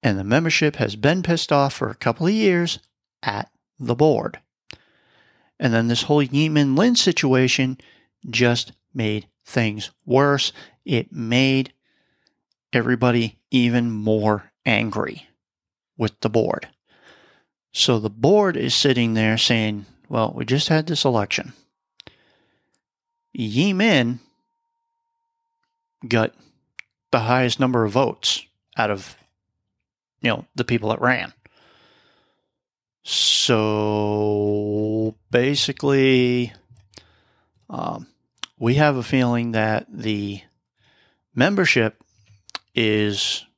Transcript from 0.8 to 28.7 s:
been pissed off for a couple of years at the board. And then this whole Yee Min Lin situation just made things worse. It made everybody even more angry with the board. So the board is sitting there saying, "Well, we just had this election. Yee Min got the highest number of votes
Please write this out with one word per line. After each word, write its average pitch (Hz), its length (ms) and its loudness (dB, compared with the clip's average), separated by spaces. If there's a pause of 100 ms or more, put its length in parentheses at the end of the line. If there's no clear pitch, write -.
been 156 260 0
pissed 170 300 -2
off 139 220 2
for 110 160 -6
a 110 40 -14
couple 127 320 -2
of 190 60 2
years 185 460 0 (440)
at 104 280 -4 (280)
the 120 160 -2
board. 123 440 0 (1200)
And 127 160 0
then 113 140 2
this 117 140 0
whole 147 200 2
Yee 139 260 0
Min 143 280 2
Lin 233 200 4
situation 131 800 2 (500)
just 120 440 0 (220)
made 107 340 -4 (160)
things 107 460 -2 (160)
worse. 139 460 2 (320)
It 127 280 -2
made 127 600 0 (1000)
everybody 120 680 0 (120)
even 120 400 2
more 107 600 -2 (140)
angry - 640 -4 (680)
with 110 220 -2
the 110 100 -2
board. - 380 -2 (1040)
So - 260 2
the 104 120 -4
board 170 460 2
is - 180 -4
sitting 120 400 2
there 110 220 2
saying, 107 500 -2 (220)
"Well, 113 260 -2
we - 100 -8
just 131 240 -2
had 156 180 0
this 165 180 -4
election. 113 480 -2 (1800)
Yee 123 400 -2
Min 147 480 0 (1900)
got 113 280 0 (760)
the 123 100 2
highest 123 400 0
number 127 240 2
of 101 80 -2
votes - 520 0 (320)